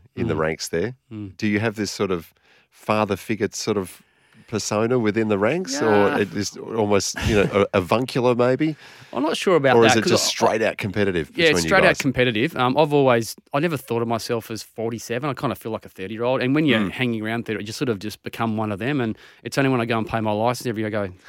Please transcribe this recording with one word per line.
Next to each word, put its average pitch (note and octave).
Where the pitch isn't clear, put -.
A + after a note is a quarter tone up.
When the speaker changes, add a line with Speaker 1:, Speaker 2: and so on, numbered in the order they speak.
Speaker 1:
in F2+
the E2
Speaker 2:
Mm. D#2
Speaker 1:
ranks D#2+
there. G#2
Speaker 2:
Mm. G#2
Speaker 1:
Do A2
you G#2
have A2
this G#2
sort G2
of E2+
father G#2+
figure G#2
sort -
of F#2+
persona A2
within A2
the G#2
ranks, D#3
Speaker 2:
Yeah. A2+
Speaker 1:
or G#2+
it F2+
is G2+
almost, G#2
you A2+
know, G2+
a, G#2
avuncular A#2
maybe? C3
Speaker 2:
I'm -
not D4+
sure F#3+
about C3+
Speaker 1:
Or A#2
Speaker 2:
that, A2
Speaker 1:
is -
it -
Speaker 2:
'cause -
Speaker 1:
just -
Speaker 2:
I, -
Speaker 1:
straight A2
out G2+
competitive G2
Speaker 2:
yeah, E3
it's D#3+
Speaker 1:
between F2
you D#2+
Speaker 2:
straight F#3+
out F3+
Speaker 1:
guys? D#3
Speaker 2:
competitive. B2+
Um, C3
I've D3
always, B2+
I C#3+
never E3
thought A#2
of A#2
myself A#2
as A2
forty-seven. A#2
I C3
kinda B2+
feel -
like G#2+
a F#2
thirty-year-old. A2
And C3
when D#3+
you're A#2
Speaker 1:
Mm. F#2+
Speaker 2:
hanging A#2
around A2+
thirty, G#2+
you G2+
just G#2+
sort C#3
of G#2+
just G2+
become A2+
one G#2+
of G2
them. C3+
And A2
it's -
only C#3
when B2
I A#2
go A#2
and A2
pay A2+
my A2
license A#2+
every A2
year, A2
I G#2
go, G#2+
"I'm F#2